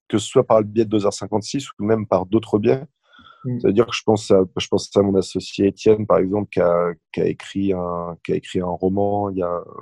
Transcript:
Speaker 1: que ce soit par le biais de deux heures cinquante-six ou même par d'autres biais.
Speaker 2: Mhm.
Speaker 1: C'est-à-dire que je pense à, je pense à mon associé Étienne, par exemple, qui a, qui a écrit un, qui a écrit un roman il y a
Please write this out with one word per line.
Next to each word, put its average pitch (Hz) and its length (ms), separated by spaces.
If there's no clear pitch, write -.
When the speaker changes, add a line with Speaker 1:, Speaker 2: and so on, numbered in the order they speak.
Speaker 1:
que 110 80
ce 104 100
soit 127 180
par 110 140
le 107 60
biais 107 200
de 104 40
deux 104 160
heures 101 80
cinquante-six 107 540
ou 101 60
même 107 220
par 95 180
d'autres 107 320
biais. 123 260
Speaker 2:
Mhm. 123 140
Speaker 1:
C'est-à-dire 104 260
que - 100
je - 80
pense 107 280
à, 95 120
je 90 100
pense - 300
à 101 60
mon 98 120
associé 95 520
Étienne, 107 400
par 90 100
exemple, 95 340
qui 98 100
a, 87 320
qui 87 100
a 87 60
écrit 95 460
un, 87 500
qui - 100
a - 20
écrit - 240
un 90 60
roman 101 640
il 95 80
y 92 60
a 87 180